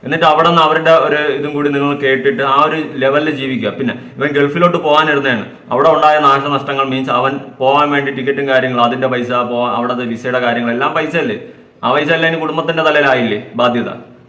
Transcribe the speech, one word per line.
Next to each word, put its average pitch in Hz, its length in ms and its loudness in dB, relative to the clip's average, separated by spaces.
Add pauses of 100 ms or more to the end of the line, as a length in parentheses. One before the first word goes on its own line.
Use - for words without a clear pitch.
എന്നിട്ട് 160 260 0
അവിടെ 160 180 4
നിന്ന് 170 180 4
അവരുടെ 160 260 4 (120)
ഒരു 151 140 0 (180)
ഇതും 147 180 -4
കൂടി 147 180 0
നിങ്ങൾ 143 160 0 (140)
കേട്ടിട്ട് 135 400 0 (100)
ആ 139 140 4
ഒരു 156 100 -2 (240)
ലെവലിൽ 147 380 0
ജീവിക്കുക. 123 400 -4
പിന്നെ 127 140 -2 (240)
ഇവൻ 143 200 -2
ഗൾഫിലോട്ട് 156 480 2
പോകാനിരുന്നതാണ്. 143 580 2 (300)
അവിടെ 143 220 4
ഉണ്ടായ 151 200 4 (120)
നാശനഷ്ടങ്ങൾ 139 680 0
മീൻസ് 131 260 -4
അവൻ 135 140 0 (260)
പോകാൻ 139 360 2
വേണ്ടി 139 220 -2
ടിക്കറ്റും 135 360 -2
കാര്യങ്ങളും 127 340 2
അതിന്റെ 127 260 -2
പൈസ, 120 180 -4 (180)
പോ-, 120 180 -2 (100)
അവിടുത്തെ 120 360 -4
വിസയുടെ 123 320 -2
കാര്യങ്ങൾ 117 300 -2
എല്ലാം 143 200 -2
പൈസ 160 180 -4 (100)
അല്ലേ? 110 140 -4 (460)
ആ 117 120 0
പൈസ 147 220 0
അല്ലേ 165 140 2
ഇനി 160 140 -4
കുടുംബത്തിന്റെ 160 420 -2
തലയിലായില്ലേ 131 520 2 (200)
ബാധ്യത? 120 320 0 (380)